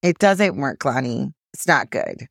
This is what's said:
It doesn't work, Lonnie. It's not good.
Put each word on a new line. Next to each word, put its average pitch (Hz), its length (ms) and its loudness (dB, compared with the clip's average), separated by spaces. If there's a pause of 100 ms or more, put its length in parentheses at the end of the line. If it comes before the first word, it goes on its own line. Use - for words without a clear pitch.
It 175 180 2
doesn't 196 380 2
work, 139 260 -4
Lonnie. 127 480 -2 (220)
It's - 120 -10
not 151 240 2
good. - 400 -6